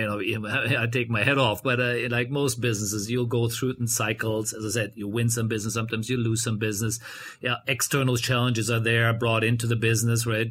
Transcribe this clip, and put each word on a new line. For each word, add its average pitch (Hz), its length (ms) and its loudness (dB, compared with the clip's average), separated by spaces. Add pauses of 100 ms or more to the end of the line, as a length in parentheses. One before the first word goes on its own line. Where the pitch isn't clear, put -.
(200)
you 104 200 -4
know, 107 100 -8
<laughs> 120 300 0
I'd 117 120 0
take 117 200 -2
my 107 120 2
head 139 140 4
off. 113 240 2
But, 123 180 0
uh, 123 140 0 (160)
like 120 220 -2
most 143 280 0
businesses, 104 500 -2
you'll 123 180 0
go 117 200 2
through 127 240 -2
it - 80 -10
in 120 80 0
cycles. 110 640 -2
As 107 140 -8
I 107 40 -4
said, 107 260 -2
you 101 120 -6
win 117 220 2
some 117 180 0
business, 107 280 -2
sometimes 113 340 -2
you 127 80 0
lose 113 260 0
some 110 140 0
business. 107 420 -2 (400)
Yeah, 123 180 -2 (100)
external 131 500 2
challenges 120 540 0
are 113 80 2
there 117 340 4
brought 113 300 2
into 117 240 2
the 117 80 2
business, 113 500 2
right? 113 260 0